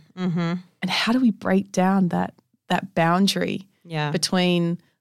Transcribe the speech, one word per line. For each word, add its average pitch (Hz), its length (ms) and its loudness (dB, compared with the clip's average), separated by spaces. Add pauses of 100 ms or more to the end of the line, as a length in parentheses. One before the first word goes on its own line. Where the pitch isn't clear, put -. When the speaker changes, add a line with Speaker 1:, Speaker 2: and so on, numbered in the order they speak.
(180)
Speaker 1:
mm-hmm. 175 360 -2 (280)
Speaker 2:
And 185 80 -4
how - 220 -2
do 254 80 2
we 247 120 4
break 196 420 -2
down 190 360 2
that, 175 260 -4 (340)
that 180 260 -4
boundary 180 720 0 (160)
Speaker 1:
Yeah. 151 280 -4
Speaker 2:
between 175 680 0 (220)